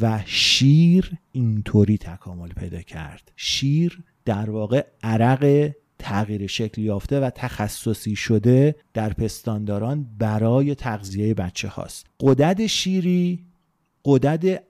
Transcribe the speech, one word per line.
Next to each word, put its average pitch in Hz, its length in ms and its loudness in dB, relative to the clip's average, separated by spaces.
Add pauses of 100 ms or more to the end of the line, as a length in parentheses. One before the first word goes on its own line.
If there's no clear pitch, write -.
و 110 240 0
شیر 165 840 4 (200)
اینطوری 107 680 2
تکامل 87 520 -12
پیدا 85 320 -10
کرد. 78 540 -16
شیر 160 680 -2 (220)
در 107 240 -2
واقع 110 360 -2 (180)
عرق 135 680 2 (280)
تغییر 101 480 -4
شکل 110 340 -6
یافته 107 380 -2
و 131 100 -2
تخصصی 107 840 -6
شده 123 600 4 (180)
در 107 200 -4
پستانداران 110 960 -4 (120)
برای 113 560 0
تغذیهٔ 104 580 -4
بچه 95 340 -6
هاست. - 380 -12 (140)
غدد 147 460 4
شیری 180 800 0 (600)
غدد 151 640 2